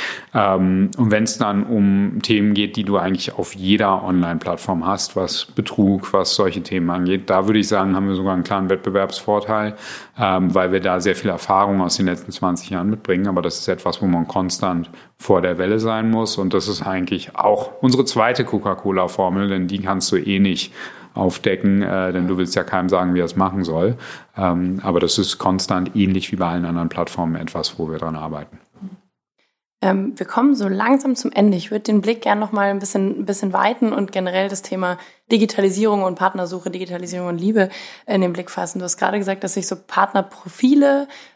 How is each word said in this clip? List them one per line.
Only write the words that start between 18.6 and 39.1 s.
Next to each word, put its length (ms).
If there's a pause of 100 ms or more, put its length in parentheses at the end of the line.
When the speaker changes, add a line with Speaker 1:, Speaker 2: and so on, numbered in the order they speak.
Speaker 1:
denn 200
die 120
kannst 320
du 60
eh 200
nicht 340 (440)
aufdecken, 640
äh, 320
denn 140
du 100
willst 180
ja 80
keinem 260
sagen, 260
wie 60
er 40
es 100
machen 280
soll. 320 (420)
Ähm, 460
aber 160
das 180
ist 220
konstant 560
ähnlich 360
wie 40
bei 120
allen 180
anderen 240
Plattformen 460
etwas, 440
wo 100
wir 80
dran 180
arbeiten. 440 (1200)
Speaker 2:
Ähm, 340
wir 100
kommen 300
so 120
langsam 480
zum 160
Ende. 260
Ich 120
würde 140
den 180
Blick 200
gern 180
noch 120
mal 180
ein 100
bisschen, 400
ein 60
bisschen 280
weiten 400
und 180
generell 380
das 140
Thema 340 (340)
Digitalisierung 720
und 120
Partnersuche, 560
Digitalisierung 560
und 100
Liebe 320 (380)
in 140
den 100
Blick 180
fassen. 300
Du 60
hast 120
gerade 200